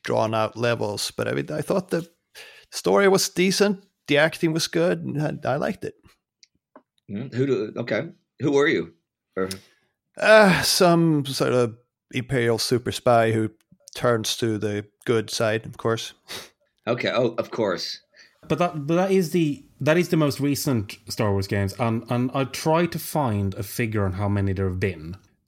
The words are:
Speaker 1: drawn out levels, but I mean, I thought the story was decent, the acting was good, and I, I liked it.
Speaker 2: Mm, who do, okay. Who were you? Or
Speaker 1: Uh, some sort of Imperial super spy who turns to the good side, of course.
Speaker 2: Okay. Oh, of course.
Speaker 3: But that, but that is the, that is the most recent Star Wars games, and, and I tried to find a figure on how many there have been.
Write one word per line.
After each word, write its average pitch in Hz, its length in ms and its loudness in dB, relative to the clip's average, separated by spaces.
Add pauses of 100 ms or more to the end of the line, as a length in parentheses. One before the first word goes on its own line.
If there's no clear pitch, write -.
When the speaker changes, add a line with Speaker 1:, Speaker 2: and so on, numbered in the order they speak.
Speaker 1:
drawn 113 300 0
out 110 220 -2
levels, 110 540 -2
but 113 180 -4
I 117 40 -2
mean, 139 200 -4
I 151 80 -6
thought 185 300 -2
the 170 180 -4 (640)
story 196 360 2
was 190 200 2
decent, 190 560 2 (220)
the 143 100 2
acting 160 360 2
was 160 160 -2
good, 170 340 0
and 135 180 -6 (240)
I, 123 100 0
I - 20 -2
liked - 280 -6
it. - 120 -8 (1120)
Speaker 2:
Mm, 107 240 -10
who 127 120 0
do, 107 300 -2
okay. 117 320 -4 (320)
Who 135 120 0
were 143 160 4
you? 85 260 -2 (420)
Or 92 120 -4 (680)
Speaker 1:
Uh, 196 460 6
some 165 640 4
sort 131 260 -2
of 120 240 0 (360)
Imperial 120 460 0
super 123 340 0
spy 113 400 4
who 110 180 0 (440)
turns 117 420 0
to 113 220 -2
the 104 280 -4 (180)
good 110 260 0
side, 113 360 -2
of - 120 -14
course. - 360 -4 (720)
Speaker 2:
Okay. 113 240 -2
Oh, 117 280 0
of - 120 -6
course. 98 500 -4 (480)
Speaker 3:
But 151 100 0
that, 160 280 -2
but 165 80 0
that 185 160 0
is 190 220 2
the, 160 320 0 (160)
that 151 180 4
is 175 100 0
the 175 80 2
most 147 240 2
recent 135 560 -2 (120)
Star 107 240 0
Wars 98 140 0
games, 98 320 -2
and, 113 320 -2
and 127 240 0
I 135 100 0
tried 165 480 0
to 165 60 -8
find 104 560 -2
a - 80 -8
figure 107 420 -2
on 92 80 -2
how 101 160 -2
many 98 240 0
there 95 160 -2
have 90 120 -4
been. 87 360 -6 (320)